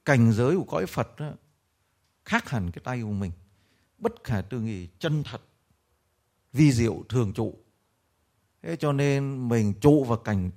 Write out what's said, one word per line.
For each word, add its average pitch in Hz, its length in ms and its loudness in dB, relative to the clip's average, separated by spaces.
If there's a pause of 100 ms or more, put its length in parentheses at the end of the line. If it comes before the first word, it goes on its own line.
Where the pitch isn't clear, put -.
cảnh 117 280 6
giới 123 240 2
của 143 80 -4
cõi 180 220 -4
Phật - 300 -6
á, 151 160 -10 (920)
khác - 260 -2
hẳn 92 200 -4
cái - 140 -14
tay 123 180 -6
của 107 100 -6
mình, 98 200 -4 (680)
bất 226 260 -6
khả 107 160 -2
tư 123 200 -8
nghị, 101 260 -8 (120)
chân 151 260 -2
thật, - 160 -14 (1120)
vi 143 200 6
diệu, 113 360 0
thường 113 240 -2
trụ. 110 220 -6 (1080)
Thế 165 140 -8
cho 147 160 -2
nên 139 560 -2
mình 107 320 2
trụ 147 240 6
vào 117 140 0
cảnh 95 380 -2